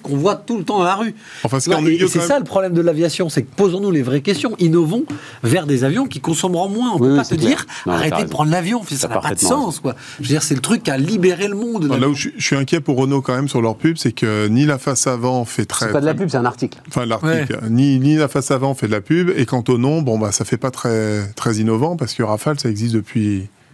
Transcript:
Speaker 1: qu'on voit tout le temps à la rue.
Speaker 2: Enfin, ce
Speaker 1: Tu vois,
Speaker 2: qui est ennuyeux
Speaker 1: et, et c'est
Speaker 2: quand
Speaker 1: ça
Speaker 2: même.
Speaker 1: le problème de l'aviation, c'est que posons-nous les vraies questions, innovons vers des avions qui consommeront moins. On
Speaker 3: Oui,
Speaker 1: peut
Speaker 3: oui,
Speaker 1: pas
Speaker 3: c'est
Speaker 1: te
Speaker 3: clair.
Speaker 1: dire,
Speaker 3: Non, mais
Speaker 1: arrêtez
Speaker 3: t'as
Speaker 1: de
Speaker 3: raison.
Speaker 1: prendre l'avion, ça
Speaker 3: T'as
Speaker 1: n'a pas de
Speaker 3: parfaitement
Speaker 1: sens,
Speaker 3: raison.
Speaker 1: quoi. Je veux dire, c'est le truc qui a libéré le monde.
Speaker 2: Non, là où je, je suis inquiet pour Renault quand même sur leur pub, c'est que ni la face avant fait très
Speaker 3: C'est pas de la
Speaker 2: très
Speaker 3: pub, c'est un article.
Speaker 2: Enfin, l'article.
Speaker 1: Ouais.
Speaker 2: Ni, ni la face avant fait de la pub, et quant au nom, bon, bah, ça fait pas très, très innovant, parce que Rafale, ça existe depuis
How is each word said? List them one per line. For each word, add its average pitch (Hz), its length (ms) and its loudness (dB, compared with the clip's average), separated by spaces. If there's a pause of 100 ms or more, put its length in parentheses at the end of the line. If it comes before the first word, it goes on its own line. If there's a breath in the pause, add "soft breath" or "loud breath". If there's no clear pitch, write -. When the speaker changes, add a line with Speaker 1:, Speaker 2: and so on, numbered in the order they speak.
Speaker 1:
qu'on 143 140 -2
voit 190 200 2
tout 233 220 -4
le 175 60 -6
temps 202 180 0
à - 20 2
la 185 120 2
rue. 214 180 -4 (300 loud breath)
Speaker 2:
Enfin, 131 160 0
ce 131 40 -2
Speaker 1:
Tu 165 60 0
vois, 175 80 4
Speaker 2:
qui 151 40 0
est 156 40 2
ennuyeux 165 160 4
Speaker 1:
et, - 20 4
et 185 40 4
c'est 175 100 0
Speaker 2:
quand 170 80 0
Speaker 1:
ça 180 80 2
Speaker 2:
même. 277 80 2
Speaker 1:
le 170 60 -8
problème 190 260 0
de 170 80 4
l'aviation, 165 480 0
c'est 143 120 0
que - 120 -12
posons-nous 196 360 2
les 151 120 2
vraies 131 200 0
questions, 202 360 -2
innovons 170 460 2 (400 loud breath)
vers 151 220 0
des 135 180 2
avions 208 220 0
qui - 140 -10
consommeront 175 500 -2
moins. 240 220 -2
On - 20 0
Speaker 3:
Oui, 170 60 0
Speaker 1:
peut 127 120 4
Speaker 3:
oui, 143 60 4
Speaker 1:
pas 139 60 2
Speaker 3:
c'est 170 120 -4
Speaker 1:
te 156 40 0
Speaker 3:
clair. 113 180 2
Speaker 1:
dire, - 80 -8 (200 loud breath)
Speaker 3:
Non, 180 60 0
mais 170 60 0
Speaker 1:
arrêtez 156 120 0
Speaker 3:
t'as 160 60 0
Speaker 1:
de - 60 0
Speaker 3:
raison. 160 100 -6
Speaker 1:
prendre 151 180 0
l'avion, 185 320 -2
ça 175 60 -16
Speaker 3:
T'as 147 60 -8
Speaker 1:
n'a 139 60 -4
pas - 80 -2
de 101 120 -2 (140)
Speaker 3:
parfaitement - 140 0
Speaker 1:
sens, 262 180 0
Speaker 3:
raison. 160 160 -6
Speaker 1:
quoi. 123 120 -2 (240 loud breath)
Je - 40 -8
veux 120 60 -4
dire, 147 140 2
c'est - 120 0
le 127 60 -2
truc 180 220 0
qui - 80 -2
a 135 60 0
libéré 180 500 2
le 202 80 -4
monde. 220 340 -2
Speaker 2:
Non, 127 100 2
là 131 100 2
où 147 60 2
je, 139 220 -6
je 196 80 -4
suis - 120 0
inquiet 139 240 0
pour 143 160 0
Renault 135 240 2
quand 127 140 -2
même 135 140 0
sur 127 140 0
leur 113 140 0
pub, 160 220 0
c'est 117 140 0
que 107 360 0
ni 120 180 4
la 143 120 2
face 131 280 -2
avant 127 380 0
fait 110 220 -2
très - 200 -4
Speaker 3:
C'est 110 60 0
pas 143 80 2
de 143 60 2
la 156 80 2
Speaker 2:
très 147 100 -4
Speaker 3:
pub, 165 60 -2
c'est 135 80 0
un 120 80 0
article. - 320 -4 (100)
Speaker 2:
Enfin, 127 180 -2
l'article. 123 560 -2
Speaker 1:
Ouais. 110 80 -4
Speaker 2:
Ni, 131 300 4
ni 147 160 4
la 151 120 4
face - 220 -2
avant 135 240 0
fait 131 120 -4
de 107 60 -2
la 107 100 0
pub, 175 340 0
et 127 100 2
quant 123 220 0
au 127 100 4
nom, 143 240 2
bon, 113 160 0
bah, 104 140 -2
ça 113 120 -2
fait 131 120 -2
pas 127 140 -2
très, 107 560 -2 (100)
très 117 200 -2
innovant, 113 400 0
parce 139 180 -4
que - 80 -2
Rafale, 110 360 -2
ça 123 100 -2
existe 113 260 -2
depuis 104 460 -2 (320 loud breath)